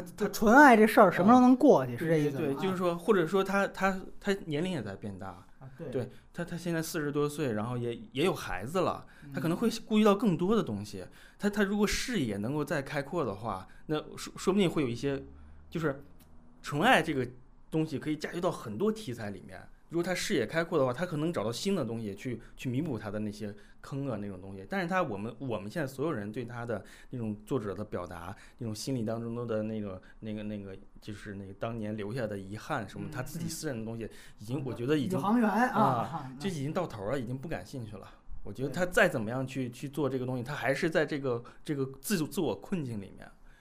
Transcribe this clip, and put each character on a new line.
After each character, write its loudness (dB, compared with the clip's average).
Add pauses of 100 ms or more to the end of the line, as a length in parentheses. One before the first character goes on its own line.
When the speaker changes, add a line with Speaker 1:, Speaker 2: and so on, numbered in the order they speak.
(160)
Speaker 1:
他 -2
Speaker 2:
就 2
纯 6
爱 12
这 10
事 8
儿 10
什 0
么 8
时 12
候 10
能 10
过 8
去， -6
Speaker 1:
啊， -6
Speaker 2:
是 -2
这 4
意 4
思 -6
吗？ -4
Speaker 1:
对， 0
对， -
对， -4
就 2
是 0
说， 2
或 2
者 6
说 2
他， 2
他， 0 (200)
他 -2 (140)
年 0
龄 -2
也 -4
在 -6
变 -8
大。 -12 (160)
Speaker 2:
啊， -16
对。 -12
Speaker 1:
对， -4 (200)
他， -6
他 -10
现 -4
在 0
四 -4
十 -2
多 2
岁， -2
然 -2
后 -4
也， -4 (160)
也 -2
有 4
孩 -4
子 -2
了， 0 (200)
Speaker 2:
嗯。 -14
Speaker 1:
他 -4
可 0
能 2
会 2 (200)
顾 4
及 8
到 10
更 4
多 4
的 4
东 -4
西。 -10 (360)
他， 2
他 2
如 0
果 4
视 0
野 0
能 -2
够 0
再 -2
开 -4
阔 -2
的 -2
话， -6 (200)
那 0 (160)
说， -10
说 2
不 4
定 6
会 0
有 0
一 -2
些， -4 (440)
就 -6
是 -2 (580)
纯 -2
爱 6
这 -2
个 0 (440)
东 2
西 -4
可 -4
以 0
嫁 -8
接 -4
到 2
很 -8
多 2
题 -6
材 -8
里 -12
面。 -14 (300)
如 -6
果 0
他 -2
视 -2
野 4
开 0
阔 0
的 6
话， 2
他 -4
可 -4
能 -2
找 -2
到 -2
新 -2
的 0
东 -6
西 -6
去， -8 (180)
去 -6
弥 0
补 -2
他 -8
的 -4
那 -4
些 -8 (240)
坑 -8
啊， -4
那 -8
种 -10
东 -12
西。 -14
但 -2
是 -2
他， 2
我 -2
们， -6
我 -4
们 -10
现 -4
在 -2
所 -4
有 -2
人 -4
对 -8
他 -10
的 -4 (280)
那 -8
种 -4 (120)
作 -2
者 -4
的 -6
表 -6
达、 -12 (220)
那 -8
种 -4
心 -4
理 -2
当 -4
中 -6
的 0
那 -4
个， -8 (180)
那 -8
个， -8
那 -6
个， -12 (240)
就 -12
是 -12
那 -10
个 -12
当 -6
年 -4
留 -6
下 -4
的 -4
遗 -10
憾 -6
什 -14
么， -8
Speaker 2:
嗯， -10
Speaker 1:
他 -6
自 -8
己 -6
私 -6
人 -4
的 -6
东 -8
西， -8 (300)
已 -16
经， -4
Speaker 2:
嗯。 -6
Speaker 1:
我 -4
觉 -4
得 4
已 2
经， 0
Speaker 2:
宇 0
航 4
员 6
啊， 0
Speaker 1:
啊， 2
Speaker 2:
啊， 0
那 -14
Speaker 1:
就 -4
已 -4
经 -2
到 0
头 -6
了， 0
已 -4
经 -6
不 -10
感 -6
兴 -10
趣 -12
了。 -14 (320)
我 -6
觉 -6
得 0
他 0
Speaker 2:
对。 -4
Speaker 1:
再 6
怎 0
么 -4
样 -4
去， -4
去 -10
做 0
这 -2
个 -4
东 -4
西， -4
他 -6
还 0
是 0
在 2
这 -4
个， -2 (220)
这 -4
个 -2 (120)
自， -2 (100)
自 -4
我 0
困 -6
境 -6
里 -14
面。 -16 (360)